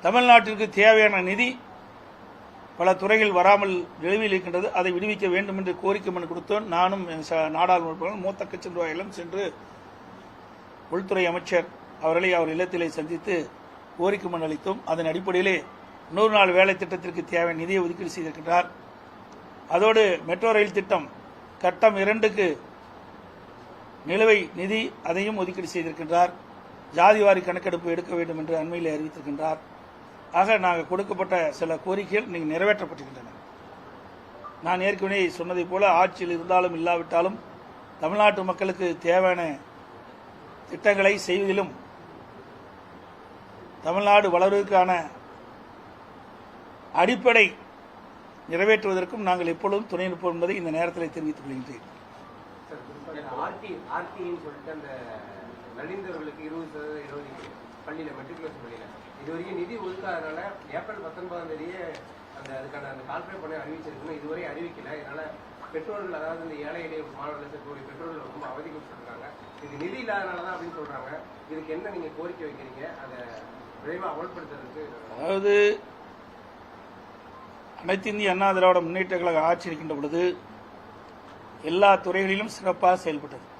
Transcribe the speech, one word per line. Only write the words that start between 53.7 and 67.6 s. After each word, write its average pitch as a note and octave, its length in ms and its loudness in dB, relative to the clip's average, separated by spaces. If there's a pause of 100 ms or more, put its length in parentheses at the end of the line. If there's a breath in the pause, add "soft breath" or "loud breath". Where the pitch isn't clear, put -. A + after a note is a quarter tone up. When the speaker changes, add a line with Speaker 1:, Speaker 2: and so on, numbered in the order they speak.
Speaker 2:
ஆர்டின்னு F3 480 -8
சொல்லிட்டு D3+ 320 -14
அந்த C#3+ 120 -14 (880)
நலிந்தவர்களுக்கு D#3+ 720 -10
இருபது D#3+ 240 -10
சதவீதம் D3+ 340 -10
இடஒதுக்கீடு C#3+ 440 -14 (360)
பள்ளியில, D3+ 320 -10
மெட்ரிகுலேஷன் D#3 460 -14
பள்ளியில A2+ 220 -16 (360)
இது D3 100 -10
வரைக்கும் F3+ 280 -8
நிதி A3+ 140 -8 (120)
ஒதுக்காதனால F3 540 -8 (360)
ஏப்ரல் F#3 300 -10
பத்தொன்பதாம் E3+ 440 -12
தேதியே E3+ 320 -10 (560)
அந்த C3+ 120 -14 (100)
அதுக்கான C#3 320 -12
அந்த C3 180 -14
கால்குலேட் E3 320 -12
பண்ணி D#3+ 200 -10
அறிவிச்சிருக்குன்னு D#3 560 -12
இதுவரை D#3+ 340 -8
அறிவிக்கல. E3 360 -12 (120)
இதனால C#3+ 220 -12 (520)
பெற்றோர்கள், F3+ 460 -8
அதாவது E3 260 -8
இந்த D3+ 100 -10 (120)
ஏழை E3+ 180 -10
எளிய D#3 160 -10 (160)
மாணவர்கள் D3 320 -10
சேர்க்கக்கூடிய C#3+ 380 -16